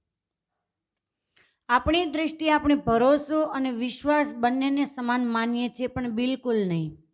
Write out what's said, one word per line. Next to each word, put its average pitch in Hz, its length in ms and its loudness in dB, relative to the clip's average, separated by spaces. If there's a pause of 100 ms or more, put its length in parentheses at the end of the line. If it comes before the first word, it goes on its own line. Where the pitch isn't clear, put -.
(1700)
આપણી 302 360 2
દૃષ્ટિએ 311 460 -2
આપણે 294 240 4
ભરોસો 285 640 2
અને 269 300 -2
વિશ્વાસ 277 600 -2
બંનેને 262 520 0
સમાન 247 420 -2
માનીએ 233 420 -2
છીએ, 240 180 -6
પણ 247 220 -4
બિલકુલ 240 580 0
નહીં. 160 300 -2 (160)